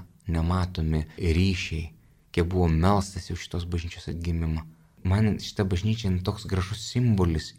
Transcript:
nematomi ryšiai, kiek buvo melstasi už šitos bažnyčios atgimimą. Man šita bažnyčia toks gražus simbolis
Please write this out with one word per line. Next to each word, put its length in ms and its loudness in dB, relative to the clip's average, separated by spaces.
nematomi 760 0
ryšiai, 760 0
kiek 160 2
buvo 220 2
melstasi 640 2
už 100 -8
šitos 240 -6
bažnyčios 400 -6
atgimimą. 540 -2
Man 320 4
šita 320 -2
bažnyčia 400 0
toks 240 -4
gražus 400 -2
simbolis 680 2